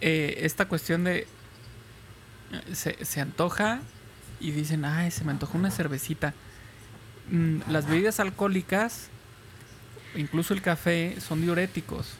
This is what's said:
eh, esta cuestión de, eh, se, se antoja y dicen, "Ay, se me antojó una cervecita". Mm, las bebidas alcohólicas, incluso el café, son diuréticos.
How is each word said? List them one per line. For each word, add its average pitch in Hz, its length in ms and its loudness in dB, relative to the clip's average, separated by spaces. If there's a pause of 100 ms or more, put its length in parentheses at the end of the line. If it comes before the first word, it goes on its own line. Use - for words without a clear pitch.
eh, 156 420 2
esta 160 240 2
cuestión 170 380 2
de, 180 160 2
eh, - 60 -6 (1500)
se, - 300 -4
se - 160 -2
antoja 180 600 2 (600)
y 160 120 -2
dicen, 151 320 2
"Ay, 165 260 2
se - 140 -2
me 151 80 0
antojó 139 260 -2
una 190 120 4
cervecita". 151 640 -2 (960)
Mm, 165 300 4 (100)
las 151 180 4
bebidas 190 320 6
alcohólicas, 196 880 2 (1080)
incluso 160 380 0
el 190 80 0
café, 170 580 2
son 160 220 0
diuréticos. 170 760 0